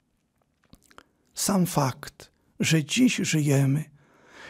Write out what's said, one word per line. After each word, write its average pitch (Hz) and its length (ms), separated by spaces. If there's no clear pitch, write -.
Sam 190 320
fakt, - 640
że 156 260
dziś 247 300
żyjemy, 147 680